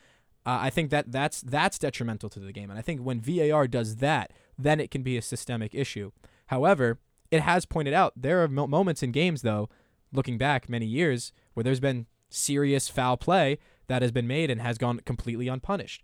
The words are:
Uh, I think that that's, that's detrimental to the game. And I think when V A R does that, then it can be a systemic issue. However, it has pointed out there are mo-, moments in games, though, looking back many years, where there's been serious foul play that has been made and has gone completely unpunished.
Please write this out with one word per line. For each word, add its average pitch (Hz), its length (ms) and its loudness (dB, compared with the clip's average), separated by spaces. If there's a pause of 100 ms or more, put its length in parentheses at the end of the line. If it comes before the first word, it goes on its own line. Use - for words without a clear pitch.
(460)
Uh, 123 160 0
I 131 80 0
think 160 200 0
that 143 220 0
that's, 139 300 -2
that's 147 360 0
detrimental 113 520 -4
to 101 100 -16
the 98 120 -12
game. 101 180 -12
And 101 80 -10
I 113 40 -8
think 151 200 -4
when 123 180 -4
V 160 220 0
A 151 80 4
R 151 180 4
does 117 280 -2
that, 135 360 0 (240)
then 147 240 2
it 135 100 -4
can 135 120 -4
be 127 140 -2
a 113 60 -2
systemic 113 520 -6
issue. 104 380 -6 (360)
However, 131 500 4 (320)
it 160 100 4
has 175 260 2
pointed 143 280 -2
out 175 220 4
there 151 260 2
are 165 60 2
mo-, 139 180 0
moments 160 360 2
in 127 100 0
games, 156 300 2
though, 107 260 0 (440)
looking 127 260 -2
back 135 300 0
many 117 180 -2
years, 127 460 0 (220)
where 117 100 -2
there's 127 160 2
been 127 260 0 (240)
serious 139 580 2
foul 127 280 2
play 151 420 2 (280)
that 127 160 0
has 123 100 2
been 120 140 0
made 143 240 0
and 117 100 0
has 117 180 -2
gone 120 260 0
completely 120 440 -4
unpunished. 131 540 -6